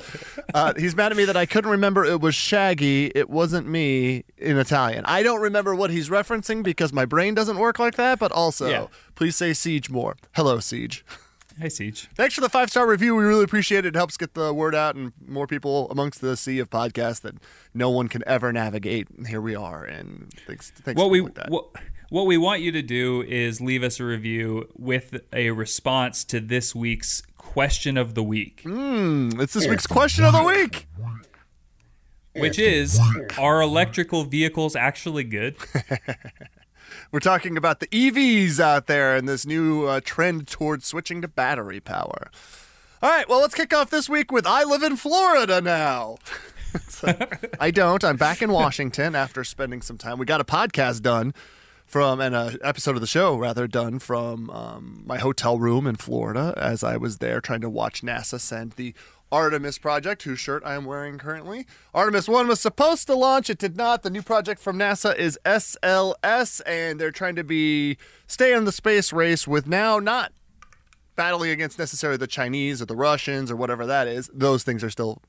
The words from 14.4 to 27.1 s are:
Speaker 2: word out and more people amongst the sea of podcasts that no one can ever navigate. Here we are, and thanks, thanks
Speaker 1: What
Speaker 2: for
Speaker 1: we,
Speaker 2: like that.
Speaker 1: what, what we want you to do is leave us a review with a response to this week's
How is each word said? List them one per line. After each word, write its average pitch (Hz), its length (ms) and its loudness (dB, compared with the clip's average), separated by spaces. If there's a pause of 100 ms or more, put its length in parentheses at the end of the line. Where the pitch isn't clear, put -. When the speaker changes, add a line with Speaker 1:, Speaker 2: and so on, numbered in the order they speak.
Speaker 2:
word 156 220 0
out 151 220 2
and 127 180 -10 (100)
more 139 220 -6
people 139 460 -2
amongst 139 280 -4
the 131 160 -2
sea 131 220 -4
of 123 140 -4
podcasts 117 500 -2
that 107 140 -12 (400)
no 123 160 2
one 123 160 0
can 120 180 -8
ever 123 260 0
navigate. 107 560 -4 (200)
Here 110 140 -6
we 110 140 -6
are, 85 280 -12
and 50 480 -14 (160)
thanks, - 240 -16
thanks 127 260 -8
Speaker 1:
What 185 80 4
Speaker 2:
for 190 60 2
Speaker 1:
we, 185 100 6
Speaker 2:
like - 140 -6
that. - 160 -10
Speaker 1:
what, - 160 -4 (420)
what 190 160 0
we 180 120 6
want 180 240 2
you 170 100 -2
to 151 100 -2
do 123 400 -2
is 120 400 -4
leave 127 220 -2
us 120 160 -2
a 127 40 -6
review 113 720 -4
with 127 460 -4 (100)
a 120 200 0
response 123 760 -2
to 120 140 -4
this 117 340 -4
week's 117 480 -4 (160)